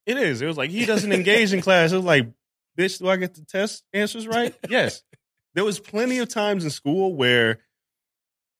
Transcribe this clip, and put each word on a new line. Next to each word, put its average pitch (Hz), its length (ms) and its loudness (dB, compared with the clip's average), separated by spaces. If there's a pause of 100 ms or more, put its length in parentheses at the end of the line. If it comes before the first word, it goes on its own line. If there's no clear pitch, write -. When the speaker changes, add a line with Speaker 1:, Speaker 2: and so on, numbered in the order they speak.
Speaker 1:
It 240 100 -2
is. 160 240 0
It 139 60 -4
was 160 100 -6
like, 143 140 -4
"He 220 160 -4
doesn't 208 260 0
engage 190 400 2
in 190 80 0
class." 175 320 4
It 190 40 2
was 185 100 -2
like, 135 260 4 (460)
"Bitch, 190 200 -2
do 185 120 -2
I 190 60 2
get 185 180 -6
the 156 100 -20
test 202 480 -6
answers 208 340 -4
right?" 226 360 -2
Speaker 2:
<laughs> - 80 -10
Speaker 1:
Yes. 196 320 0 (500)
There 175 100 -2
was 208 160 -2
plenty 254 420 -4
of 233 100 -6
times 208 340 -2
in 151 60 -6
school 180 440 -2
where 123 440 2 (1000)